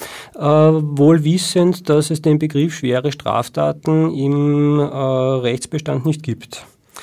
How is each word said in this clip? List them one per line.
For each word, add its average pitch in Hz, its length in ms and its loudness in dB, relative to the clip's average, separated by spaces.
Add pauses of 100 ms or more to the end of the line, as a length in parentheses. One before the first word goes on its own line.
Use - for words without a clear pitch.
(360)
äh, 294 40 -18
wohl 151 840 4
wissend, 180 640 0
dass 151 220 2
es 151 100 -4
den 151 160 2
Begriff 151 380 -2
schwere 127 360 -2
Straftaten 151 1040 -2
im, 147 640 0
äh, 143 100 0
Rechtsbestand 131 1160 -4
nicht 156 180 -4
gibt. - 420 -10 (380)